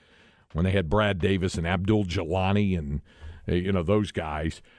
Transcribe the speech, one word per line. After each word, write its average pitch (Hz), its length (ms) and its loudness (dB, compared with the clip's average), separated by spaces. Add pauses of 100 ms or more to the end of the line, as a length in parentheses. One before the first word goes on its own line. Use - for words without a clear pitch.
(520)
when 80 120 0
they 92 80 2
had 92 180 0
Brad 101 280 2
Davis 95 380 2
and 82 100 -2
Abdul 98 380 2
Jelani 92 720 0
and, 71 220 -4 (480)
uh, 82 60 0
you 90 180 0
know, 92 100 2
those 101 300 0
guys. 80 480 -4 (180)